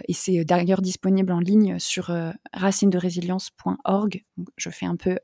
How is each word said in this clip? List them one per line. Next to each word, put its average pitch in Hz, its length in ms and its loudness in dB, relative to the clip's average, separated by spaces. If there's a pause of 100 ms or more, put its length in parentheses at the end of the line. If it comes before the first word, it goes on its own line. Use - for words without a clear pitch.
et 175 60 0
c'est 175 300 2
d'ailleurs 180 380 2
disponible 190 500 0
en 175 80 0
ligne 185 380 4
sur, - 320 -4
euh, 170 220 -4 (220)
racine 196 360 2
de 180 80 2
résilience 180 540 -4
point - 340 -6
org. 196 400 -2 (100)
Donc, 180 120 -10 (100)
je - 140 -10
fais 185 160 -8
un 175 80 -4
peu 185 280 -2